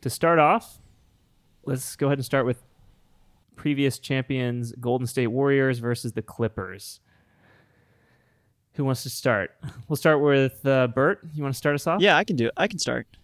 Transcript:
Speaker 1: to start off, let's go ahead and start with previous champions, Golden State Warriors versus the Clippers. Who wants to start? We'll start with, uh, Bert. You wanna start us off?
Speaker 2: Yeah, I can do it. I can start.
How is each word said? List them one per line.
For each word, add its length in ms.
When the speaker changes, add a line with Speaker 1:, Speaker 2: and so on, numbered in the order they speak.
Speaker 1:
to 80
start 300
off, 400
let's 300
go 120
ahead 100
and 80
start 200
with 180
previous 440
champions, 800
Golden 280
State 200
Warriors 520
versus 340
the 80
Clippers. 800
Who 120
wants 180
to 60
start? 460
We'll 80
start 260
with, 440
uh, 220
Bert. 340
You 100
wanna 100
start 220
us 120
off? 140
Speaker 2:
Yeah, 160
I 80
can 100
do 120
it. 100
I 100
can 120
start. 280